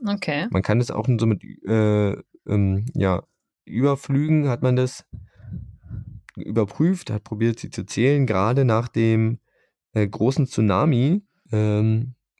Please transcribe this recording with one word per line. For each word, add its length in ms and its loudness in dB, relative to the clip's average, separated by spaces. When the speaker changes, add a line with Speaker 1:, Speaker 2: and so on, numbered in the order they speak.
Speaker 1:
Okay. 420 -4
Speaker 2:
Man 140 -2
kann 160 0
das 120 0
auch 180 -4
nur 120 2
so 60 2
mit, 180 0
äh, 680 0
ähm, 480 2
ja, 280 0
Überflügen 840 0
hat 140 -4
man 140 2
das 280 -2
überprüft, 760 -2
hat 140 -4
probiert, 340 -2
sie 120 -12
zu 140 -8
zählen. 420 2
Gerade 380 2
nach 240 2
dem, 520 2
äh, 140 2
großen 400 0
Tsunami, 760 2
ähm, 600 0